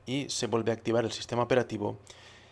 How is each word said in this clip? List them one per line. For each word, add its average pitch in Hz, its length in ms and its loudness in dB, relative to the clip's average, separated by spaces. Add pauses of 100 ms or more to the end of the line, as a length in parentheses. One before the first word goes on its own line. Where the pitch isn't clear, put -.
y 127 240 -4
se - 160 -2
vuelve 113 240 2
a 113 40 2
activar 113 300 2
el 113 80 -2
sistema - 300 -2
operativo 113 560 0 (540)